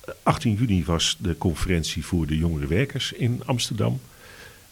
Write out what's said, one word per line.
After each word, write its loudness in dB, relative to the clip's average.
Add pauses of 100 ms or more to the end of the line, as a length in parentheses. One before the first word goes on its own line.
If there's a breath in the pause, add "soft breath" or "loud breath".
(220)
Achttien 2
juni 2
was 0
de -2
conferentie 0
voor 0
de 2
jongere 0
werkers -2
in -2
Amsterdam. -2 (720 loud breath)